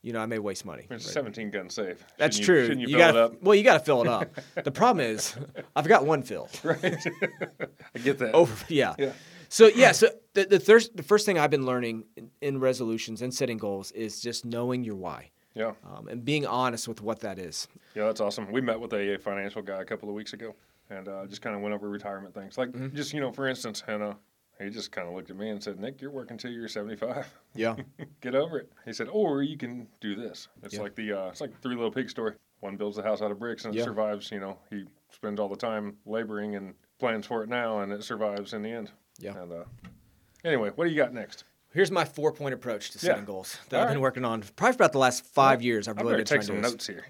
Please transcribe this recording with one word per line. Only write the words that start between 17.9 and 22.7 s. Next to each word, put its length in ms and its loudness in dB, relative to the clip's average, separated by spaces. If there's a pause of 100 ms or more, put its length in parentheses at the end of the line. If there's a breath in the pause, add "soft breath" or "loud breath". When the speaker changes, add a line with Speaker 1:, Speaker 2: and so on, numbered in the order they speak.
Speaker 2:
Yeah, 120 -2
that's 160 0
awesome. 300 -4
We 100 2
met 180 0
with 140 -8
a 240 0
financial 440 -6
guy 200 -8
a 40 -8
couple 220 -8
of 80 -6
weeks 160 -10
ago 240 -14 (340)
and, 200 -12
uh, 180 -10
just 140 -14
kinda 180 -6
went 160 -4
over 140 -8
retirement 440 -10
things. 240 -14
Like, 140 -2